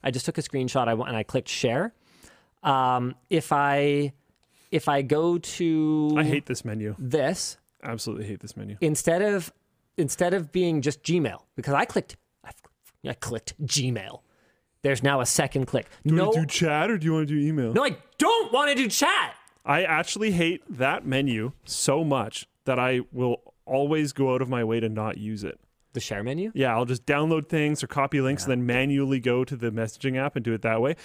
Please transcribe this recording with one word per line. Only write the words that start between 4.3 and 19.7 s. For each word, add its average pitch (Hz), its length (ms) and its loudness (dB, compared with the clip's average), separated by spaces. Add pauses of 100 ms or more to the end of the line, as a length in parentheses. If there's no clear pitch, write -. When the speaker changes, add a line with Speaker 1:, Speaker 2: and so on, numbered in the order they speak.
Speaker 1:
if 151 200 0
I 143 100 4
go 156 380 2
to 156 800 0
Speaker 2:
I 156 60 4
hate 147 200 0
this - 220 -6
menu. 107 320 -6
Speaker 1:
this, 139 580 -2 (260)
Speaker 2:
Absolutely 113 440 -8
hate 101 140 -10
this - 160 -16
menu. 101 240 -10
Speaker 1:
instead 165 420 2
of, 202 300 -2 (440)
instead 175 380 0
of 170 180 -4
being 170 300 2
just 147 200 -2
Gmail, 160 400 -2 (120)
because 139 200 -4
I 156 100 4
clicked, - 320 -4 (280)
I, - 60 -18 (580)
I 120 60 -6
clicked - 400 -8 (100)
Gmail. 120 560 -2 (600)
There's 139 200 2
now 139 180 4
a 120 60 0
second 135 400 0
click. 117 200 -2 (180)
Speaker 2:
Do 147 100 2
you - 20 6
Speaker 1:
No, 185 120 4
Speaker 2:
wanna 220 120 2
do 160 60 2
chat 156 440 0
or 220 80 2
do 156 80 -2
you 165 60 4
wanna 160 140 2
do 147 120 0
email? 143 340 0
Speaker 1:
no, 139 120 4
I 180 120 -2 (220)
don't 440 340 2
wanna 285 220 4
do 262 140 2
chat. 339 460 0 (300)
Speaker 2:
I 151 200 2